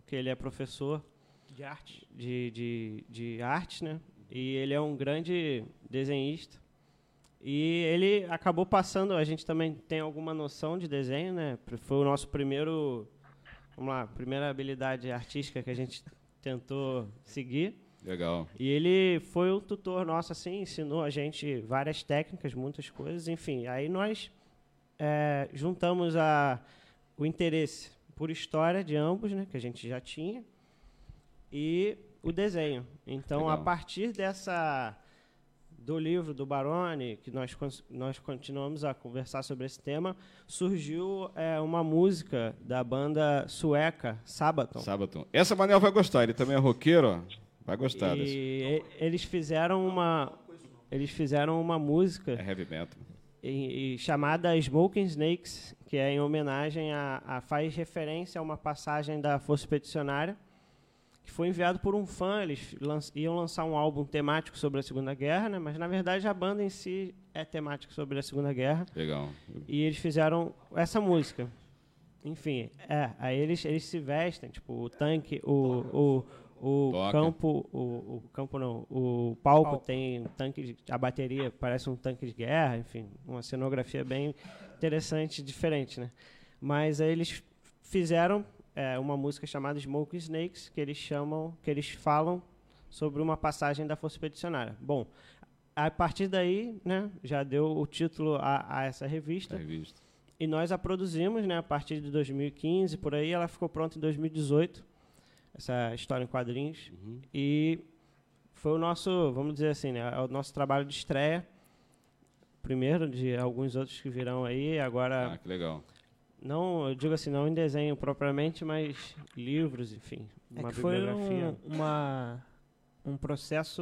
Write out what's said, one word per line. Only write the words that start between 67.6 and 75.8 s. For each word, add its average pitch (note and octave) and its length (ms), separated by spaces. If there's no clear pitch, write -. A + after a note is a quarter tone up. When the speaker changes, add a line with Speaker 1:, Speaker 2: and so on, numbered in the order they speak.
Speaker 1:
sobre C#3 260
a - 40
Segunda C#3+ 280
Guerra. C3+ 340
Speaker 3:
Legal. D2 340
Speaker 1:
E D3 140
eles D3+ 160
fizeram D#3+ 560
essa E3+ 240
música. D#3+ 500
Enfim, D3 440
é, C#3+ 280
aí C3 220
eles, E3 240
eles D#3 220
se - 120
vestem, D3+ 520
tipo, - 240
o A#2+ 160
tanque, D3 560
o, C3 800